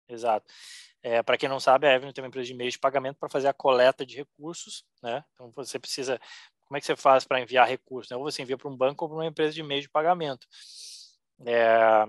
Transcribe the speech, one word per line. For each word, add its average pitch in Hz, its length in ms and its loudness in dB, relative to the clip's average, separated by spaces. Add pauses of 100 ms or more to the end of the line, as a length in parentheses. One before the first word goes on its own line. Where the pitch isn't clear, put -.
exato. 117 360 -4 (580)
É, 117 180 0
pra 123 160 0
quem 139 120 -4
não 135 100 -4
sabe, 135 260 4
a 139 80 6
Avenue 131 200 -2
tem 135 100 -10
uma 127 60 -12
empresa 123 180 -10
de 127 80 -12
meios 123 180 -6
de - 60 -12
pagamento 139 400 -2
pra 147 100 -8
fazer 139 200 0
a 135 40 0
coleta 131 520 4
de 120 100 -18
recursos, 147 680 -16 (180)
né? 123 180 -6 (120)
Então 120 180 -20
você 131 260 -12
precisa, 127 400 -6 (480)
como 139 120 -10
é - 20 -4
que - 60 -16
você 156 100 -2
faz 135 300 4
pra 131 160 -2
enviar 123 260 4
recursos, 127 420 -8
né? 127 60 -12
Ou 127 80 -8
você 147 180 -8
envia 131 160 -6
pra 147 120 -12
um 135 60 -12
banco 135 280 -2
ou 160 60 -8
pra 156 80 -12
uma 160 80 -6
empresa 156 280 -4
de 156 80 -12
meio 143 200 -6
de 139 80 -16
pagamento. 156 580 -2 (1000)
É... 113 640 6